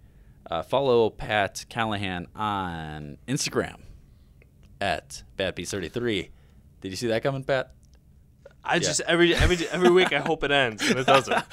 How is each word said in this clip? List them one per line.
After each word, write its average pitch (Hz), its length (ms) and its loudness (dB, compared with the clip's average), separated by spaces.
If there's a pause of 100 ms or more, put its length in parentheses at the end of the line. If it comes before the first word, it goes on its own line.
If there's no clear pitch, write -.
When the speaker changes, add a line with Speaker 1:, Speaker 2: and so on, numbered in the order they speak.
(520)
Speaker 1:
Uh, 82 100 -2
follow 120 480 2
Pat - 600 -2
Callahan 101 680 -4
on 82 840 -6 (100)
Instagram 131 500 -4 (1040)
at - 420 -4 (140)
Pat 92 180 -2
P 87 100 -8
thirty-three. 101 640 -4 (520)
Did 95 100 -8
you 95 40 -6
see 120 120 -4
that 110 160 0
coming, 139 200 -2
Pat? 135 300 -2 (920)
Speaker 2:
I - 120 0
Speaker 1:
Yeah. 175 40 0
Speaker 2:
just, 180 220 0
every, 170 340 4
every, 165 340 2
every 175 200 4
week 180 240 6
I 143 60 0
hope 160 240 -2
it 143 80 0
ends, 131 380 2
and 180 100 2
it 135 60 -2
doesn't. 131 300 4 (180)